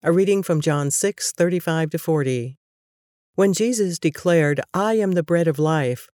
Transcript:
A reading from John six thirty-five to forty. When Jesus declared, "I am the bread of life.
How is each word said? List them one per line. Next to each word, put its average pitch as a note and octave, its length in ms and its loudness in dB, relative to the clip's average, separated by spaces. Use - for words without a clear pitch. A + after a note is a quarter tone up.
A E3 40 2
reading G3 320 2
from D#3+ 180 0
John D3 300 0
six - 400 -4
thirty-five E3+ 580 0
to E3 80 -6
forty. C3 640 -2
When G3 200 2
Jesus G#3 440 0
declared, D#3 640 2
"I G#3 220 0
am G3+ 200 2
the F3 100 0
bread E3+ 240 0
of D3 100 -2
life. D3+ 520 -2